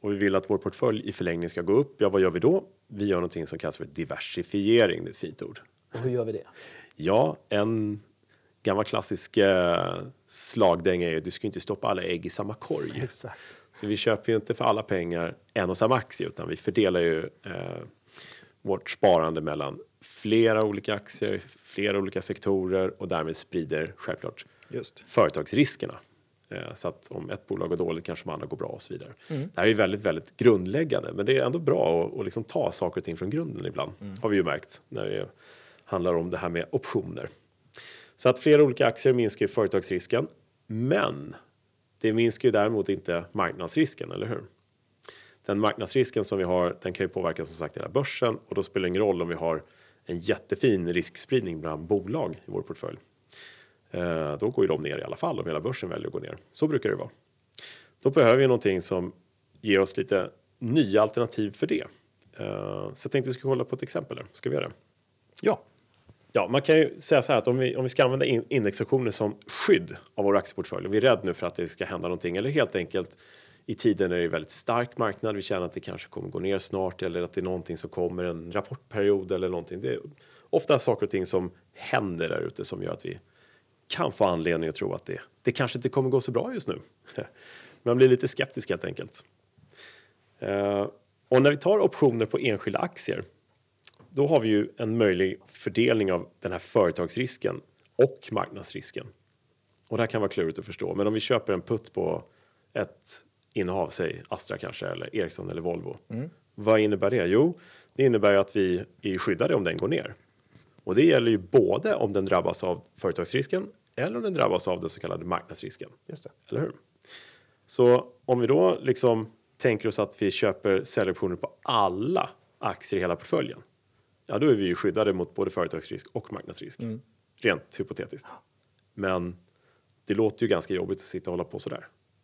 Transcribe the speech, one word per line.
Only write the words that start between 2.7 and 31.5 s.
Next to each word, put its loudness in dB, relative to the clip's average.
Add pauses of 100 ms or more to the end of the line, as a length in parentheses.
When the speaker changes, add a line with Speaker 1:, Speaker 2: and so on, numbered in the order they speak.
Speaker 1:
Vi -6
gör 2
någonting -4
som -10
kallas -6
för -12
diversifiering, 0
det -10
är -10
ett -16
fint -12
ord. -12 (340)
Speaker 2:
Och -10
hur -4
gör -2
vi -4
det? -8 (520)
Speaker 1:
Ja, 2 (120)
en 0 (600)
gammal 2
klassisk, -4
eh, 4 (240)
slagdänga 2
är -2
ju, -2
du -6
ska -6
inte -6
stoppa -4
alla -2
ägg -4
i -6
samma -6
korg. -6
Speaker 2:
Exakt. -12 (320)
Speaker 1:
Så -10
vi 0
köper 0
ju 4
inte -4
för -2
alla 2
pengar -4 (180)
en 0
och -2
samma 2
aktie, -6
utan -10
vi -4
fördelar 2
ju, 2 (260)
eh, -10 (800)
vårt -4
sparande 4
mellan -4 (220)
flera 2
olika -2
aktier, -4 (200)
flera -2
olika -4
sektorer -2
och -6
därmed -2
sprider -4
självklart -10 (220)
Speaker 2:
Just. -12
Speaker 1:
företagsriskerna. 2 (540)
Eh, -10
så -6
att -10
om -10
ett -10
bolag -4
går -2
dåligt -4
kanske -8
de -8
andra -8
går -8
bra -8
och -10
så -12
vidare. -12 (200)
Speaker 2:
Mm. -6
Speaker 1:
Det -10
här 0
är 6
ju 6
väldigt, 2
väldigt -4
grundläggande, 2
men -4
det 2
är 2
ändå -2